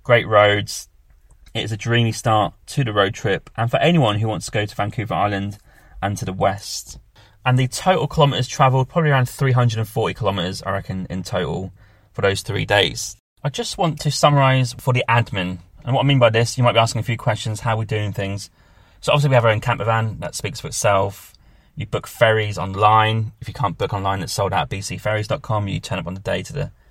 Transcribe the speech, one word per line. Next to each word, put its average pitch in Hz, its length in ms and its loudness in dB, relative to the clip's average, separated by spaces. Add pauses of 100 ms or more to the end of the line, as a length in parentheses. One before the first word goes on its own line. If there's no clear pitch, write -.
great 120 240 4
roads. 104 600 4 (680)
It - 100 -4
is 110 80 -6
a 110 40 -4
dreamy 117 360 2
start 110 400 2 (140)
to - 180 -2
the 110 80 -2
road 101 220 4
trip, - 420 -2
and 117 140 -2
for - 80 2
anyone 135 400 4
who 110 100 0
wants - 180 -4
to - 60 -10
go 104 140 0
to - 80 -14
Vancouver 104 400 -4
Island 101 440 -2 (440)
and 101 160 -2
to - 80 -6
the 92 60 -4
west. 98 680 -4 (460)
And 127 140 4
the 127 80 2
total 180 400 0
kilometres 135 400 2
travelled, 131 440 2
probably 160 200 0
around 127 180 2
three 135 240 0
hundred 120 260 2
and 110 100 -4
forty 101 240 -2
kilometres, 95 500 -4
I 98 100 -4
reckon, 95 360 -6
in 92 140 -6
total 95 500 -4 (400)
for - 100 -10
those 98 200 0
three 101 240 -4
days. 101 500 0 (260)
I 143 60 -4
just - 300 -6
want 156 220 0
to 151 100 -2
summarise 131 640 4
for - 180 -2
the 123 160 0
admin. 101 500 0 (260)
And 120 100 -2
what 135 80 2
I 135 40 2
mean 139 120 4
by 120 120 6
this, 117 280 0
you 127 60 2
might 117 80 6
be 110 60 4
asking 113 220 2
a 104 40 -6
few 117 120 -2
questions, 107 440 -4
how 113 160 -2
we're 110 80 -4
doing 104 280 -4
things. 98 380 -6 (500)
So 120 120 0
obviously 143 160 2
we 131 80 4
have 117 80 4
our 113 80 4
own 107 80 0
camper 117 240 -2
van, 113 360 0
that - 140 -10
speaks - 240 -8
for - 80 -12
itself. 98 680 -2 (420)
You 104 100 -8
book - 200 -6
ferries 110 520 2
online. 107 800 2
If - 80 -12
you 104 60 -12
can't 98 220 -4
book 98 160 -4
online, 98 300 -2
it's 80 100 -8
sold 98 220 -2
out 90 80 0
at - 80 -6
B 98 100 -6
C 92 160 -10
ferries 107 320 -4
dot - 140 -4
com. 104 260 -2
You 123 100 -4
turn 92 200 -8
up 82 80 -8
on 90 80 -8
the 95 60 -12
day - 220 -4
to - 100 -14
the, - 200 -6 (180)